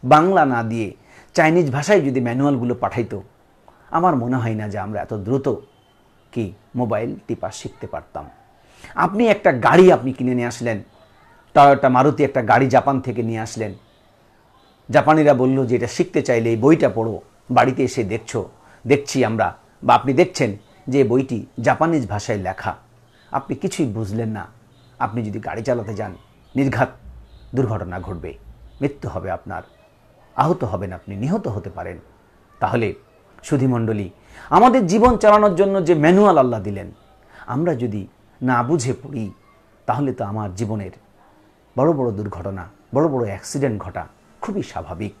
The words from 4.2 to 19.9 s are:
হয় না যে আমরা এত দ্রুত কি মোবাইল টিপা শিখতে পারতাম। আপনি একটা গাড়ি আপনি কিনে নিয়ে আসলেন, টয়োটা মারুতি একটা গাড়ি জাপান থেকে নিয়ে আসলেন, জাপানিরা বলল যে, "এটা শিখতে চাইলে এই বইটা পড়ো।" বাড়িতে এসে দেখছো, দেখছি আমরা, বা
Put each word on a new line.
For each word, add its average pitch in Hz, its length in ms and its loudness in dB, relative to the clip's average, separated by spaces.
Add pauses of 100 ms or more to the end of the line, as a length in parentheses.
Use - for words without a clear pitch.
হয় 113 200 -2
না 107 140 -6
যে 101 100 -8
আমরা 101 220 -8
এত - 120 -8
দ্রুত 120 360 -4 (840)
কি 101 220 -6 (220)
মোবাইল 120 400 -4 (120)
টিপা - 240 -8
শিখতে - 360 -16
পারতাম। 73 420 -14 (680)
আপনি 196 320 2
একটা 190 240 4
গাড়ি 151 400 8
আপনি 127 220 2
কিনে 127 220 -2
নিয়ে 120 120 -2
আসলেন, 113 360 -6 (680)
টয়োটা 139 360 8
মারুতি 131 340 4
একটা 131 180 0
গাড়ি 120 260 4
জাপান 131 340 2
থেকে 120 220 -6
নিয়ে 113 160 -4
আসলেন, 110 340 -8 (1160)
জাপানিরা 147 440 6
বলল 131 320 2
যে, 120 100 0
"এটা 113 120 -2
শিখতে - 340 -2
চাইলে 117 280 0
এই 117 80 0
বইটা 139 320 4
পড়ো।" 110 320 -4 (300)
বাড়িতে 127 320 2
এসে 123 200 -2
দেখছো, 95 460 -6 (380)
দেখছি 135 380 0
আমরা, 107 320 -2 (260)
বা 120 120 4